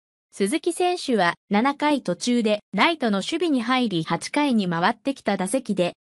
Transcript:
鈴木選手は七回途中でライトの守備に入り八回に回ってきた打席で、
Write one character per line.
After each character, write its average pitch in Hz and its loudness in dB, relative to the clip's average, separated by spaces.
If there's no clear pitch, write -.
鈴 214 0
木 349 -2
選 359 0
手 254 -2
は 175 2
七 254 2
回 294 0
途 180 -2
中 240 0
で 214 0
ラ 240 4
イ 330 -2
ト 233 0
の 196 0
守 - -6
備 330 -2
に 254 0
入 247 0
り 170 -2
八 170 -4
回 285 0
に 202 2
回 175 0
っ - -6
て - -4
き - -12
た 202 0
打 185 -2
席 247 -2
で、 175 0